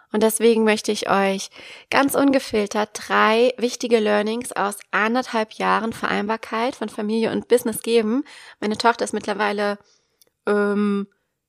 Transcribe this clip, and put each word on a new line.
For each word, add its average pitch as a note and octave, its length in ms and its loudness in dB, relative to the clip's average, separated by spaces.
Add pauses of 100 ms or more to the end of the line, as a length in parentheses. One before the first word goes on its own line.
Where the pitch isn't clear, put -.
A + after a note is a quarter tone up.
(120)
Und G#3+ 120 2
deswegen A3 400 4
möchte G#3+ 300 0
ich - 160 -6
euch G3 400 0 (400)
ganz C#4 260 2
ungefiltert A3+ 800 0
drei G#3+ 640 2
wichtige A#3 420 0
Learnings G#3 540 0
aus G3+ 240 -2 (140)
anderthalb A3 640 -2
Jahren F#3+ 380 0
Vereinbarkeit A3 840 -4
von G#3+ 120 -8
Familie A3 440 -2
und G#3 180 -6
Business A#3+ 320 2
geben. A#3 420 0 (380)
Meine G#3+ 160 -2
Tochter - 260 2
ist - 100 -6
mittlerweile, G#3 640 -2 (680)
ähm, G3+ 640 0 (420)